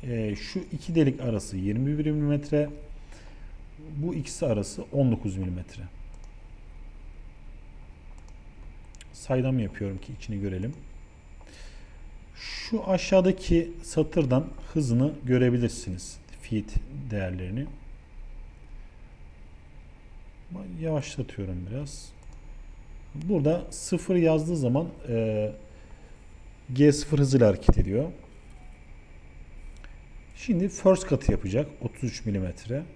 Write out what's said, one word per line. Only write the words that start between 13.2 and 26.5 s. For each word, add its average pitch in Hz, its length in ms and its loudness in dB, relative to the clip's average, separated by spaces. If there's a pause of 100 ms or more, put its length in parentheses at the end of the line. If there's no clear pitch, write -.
satırdan 151 640 4 (260)
hızını 135 400 4 (120)
görebilirsiniz. 120 920 2 (240)
Feet - 340 -2 (360)
değerlerini. 95 540 -2 (3250)
Yavaşlatıyorum 101 880 -2
biraz. 143 380 -8 (1040)
Burada 160 540 2
sıfır - 460 0
yazdığı 160 420 4
zaman, 135 300 2 (220)
e, 110 420 2 (1200)